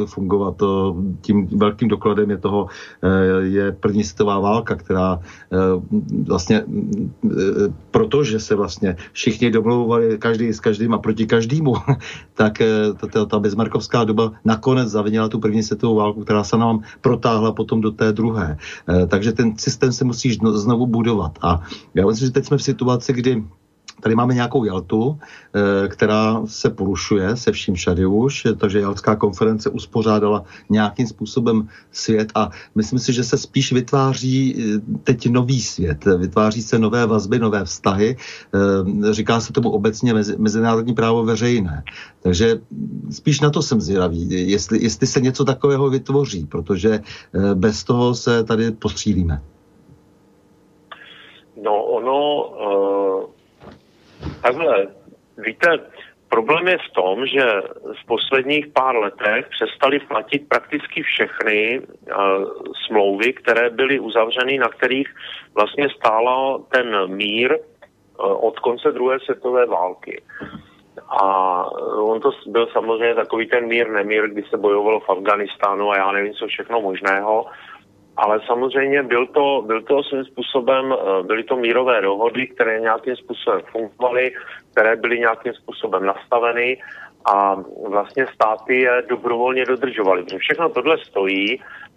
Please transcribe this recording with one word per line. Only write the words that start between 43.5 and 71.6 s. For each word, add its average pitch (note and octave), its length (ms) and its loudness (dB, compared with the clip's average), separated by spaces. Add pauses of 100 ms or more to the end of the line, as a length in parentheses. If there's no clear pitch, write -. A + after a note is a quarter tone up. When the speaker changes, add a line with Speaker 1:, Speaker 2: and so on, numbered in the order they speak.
Speaker 1:
jsem A#2 200 2
zvědavý, F2+ 680 0
jestli, G#2+ 340 0
jestli A#2 240 0
se C3 140 0
něco B2+ 240 2
takového C3+ 440 2
vytvoří, C3 560 0
protože, F#2+ 540 0
eh, G2 560 -2
bez G#2+ 280 0
toho B2 320 2
se A#2 280 2
tady A2+ 280 0
postřílíme. F2+ 720 -2 (2250)
Speaker 2:
No, G#2 200 0
ono, B2+ 360 0 (400)
eh, G2 720 0 (1080)
takhle, B2+ 460 2 (500)
víte, A#2 420 0 (500)
problém C3+ 380 2
je B2 100 2
v - 180 -14
tom, F#2+ 320 0
že C3 180 2 (580)
v - 40 -20
posledních C#3 600 0
pár C3 280 0
letech G#2+ 540 -2
přestaly C3+ 500 -2
platit C#3 500 -6
prakticky A#2+ 540 -4
všechny, A2 800 -2
eh, - 320 -14 (720)
smlouvy, G#2 460 2
které A#2+ 360 2
byly C3 300 0
uzavřeny, A#2 580 0
na B2 100 2
kterých B2+ 400 -2 (480)
vlastně A2 340 0
stála B2+ 680 0 (120)
ten B2+ 160 2 (280)
mír, G#2+ 380 0
eh, D#3+ 60 0 (640)
od G2+ 360 0
konce B2+ 320 0
druhé B2+ 280 0
světové B2 460 0
války. F#2 560 -4 (880)
A F#2 540 2 (380)